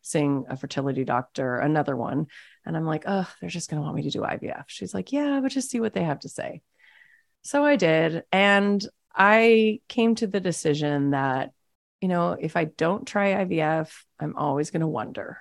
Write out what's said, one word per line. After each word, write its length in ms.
seeing 460
a 80
fertility 480
doctor, 540
another 380
one. 300
And 100
I'm 80
like, 220
"Oh, 240
they're 80
just 220
gonna 120
want 120
me 80
to 80
do 140
I 140
V 100
F." 180
She's 260
like, 200
"Yeah, 280
but 120
just 180
see 80
what 140
they 100
have 180
to 80
say." 340
So 220
I 120
did. 560
And 540
I 760
came 280
to 100
the 140
decision 720
that, 400
you 60
know, 300
if 160
I 120
don't 420
try 260
I 120
V 160
F, 420
I'm 180
always 340
gonna 160
wonder. 540